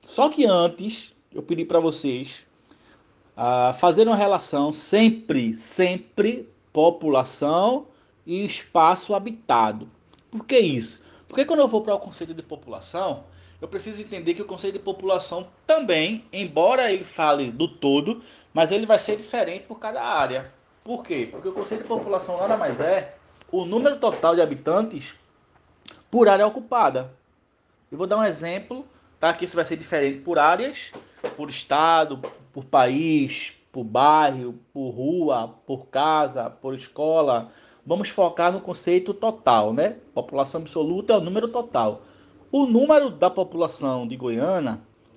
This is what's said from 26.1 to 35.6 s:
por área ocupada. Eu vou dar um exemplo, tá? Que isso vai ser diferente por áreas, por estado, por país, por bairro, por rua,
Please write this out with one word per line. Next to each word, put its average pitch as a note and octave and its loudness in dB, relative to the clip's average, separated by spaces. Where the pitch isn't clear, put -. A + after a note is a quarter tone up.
por A3+ 6
área G3+ 6
ocupada. F3 -2
Eu C#3+ -16
vou F3 -4
dar G3+ 0
um A3 2
exemplo, F#3 -6
tá? E3 2
Que D#3+ -4
isso F3 -12
vai E3 0
ser D#3+ -6
diferente C#3+ -2
por D#3+ 0
áreas, F#3 2
por D3 -10
estado, D3+ 2
por C3+ -12
país, C#3 2
por C3 -8
bairro, C3 2
por C3+ -8
rua, C3 -2